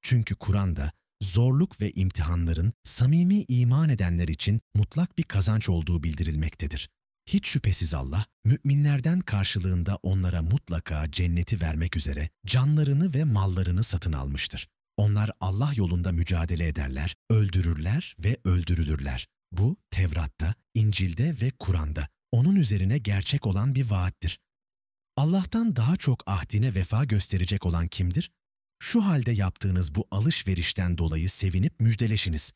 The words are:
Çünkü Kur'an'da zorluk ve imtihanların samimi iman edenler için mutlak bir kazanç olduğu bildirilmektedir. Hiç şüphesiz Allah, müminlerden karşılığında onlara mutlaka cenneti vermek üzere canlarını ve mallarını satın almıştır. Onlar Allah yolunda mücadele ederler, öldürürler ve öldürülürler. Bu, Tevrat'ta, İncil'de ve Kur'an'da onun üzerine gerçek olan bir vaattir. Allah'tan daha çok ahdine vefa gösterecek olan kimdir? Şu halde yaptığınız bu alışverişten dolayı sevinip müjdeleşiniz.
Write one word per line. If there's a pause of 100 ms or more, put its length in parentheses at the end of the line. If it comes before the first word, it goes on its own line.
Çünkü
Kur'an'da (300)
zorluk
ve
imtihanların (100)
samimi
iman
edenler
için (140)
mutlak
bir
kazanç
olduğu
bildirilmektedir. (360)
Hiç
şüphesiz
Allah, (200)
müminlerden
karşılığında
onlara
mutlaka
cenneti
vermek
üzere (160)
canlarını
ve
mallarını
satın
almıştır. (300)
Onlar
Allah
yolunda
mücadele
ederler, (140)
öldürürler
ve
öldürülürler. (240)
Bu, (140)
Tevrat'ta, (180)
İncil'de
ve
Kur'an'da (240)
onun
üzerine
gerçek
olan
bir
vaattir. (760)
Allah'tan
daha
çok
ahdine
vefa
gösterecek
olan
kimdir? (480)
Şu
halde
yaptığınız
bu
alışverişten
dolayı
sevinip
müjdeleşiniz.